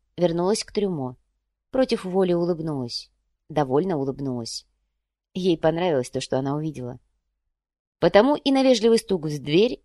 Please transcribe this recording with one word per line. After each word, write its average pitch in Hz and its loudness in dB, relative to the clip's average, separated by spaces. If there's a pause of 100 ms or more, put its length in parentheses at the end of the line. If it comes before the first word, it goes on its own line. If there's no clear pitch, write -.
(180)
вернулась 175 0
к - -20
трюмо. 160 -4 (560)
Против 254 0
воли 185 0
улыбнулась. 160 -4 (380)
Довольно 151 0
улыбнулась. 135 -6 (680)
Ей 180 0
понравилось 160 0
то, 131 -6
что - -4
она 139 -2
увидела. 135 -8 (1000)
Потому 262 6
и - -2
на 269 4
вежливый 233 4
стук 180 -4
в 147 -6
дверь 185 2